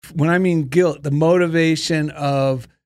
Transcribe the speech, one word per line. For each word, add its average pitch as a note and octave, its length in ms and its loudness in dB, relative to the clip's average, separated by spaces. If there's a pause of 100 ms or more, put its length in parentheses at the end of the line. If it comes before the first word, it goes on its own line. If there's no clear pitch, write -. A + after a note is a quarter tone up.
(140)
when D#3 160 0
I F3 80 2
mean E3+ 300 0
guilt, D3 360 0
the D3 80 -4
motivation D#3+ 1000 0
of C#3 560 -2 (180)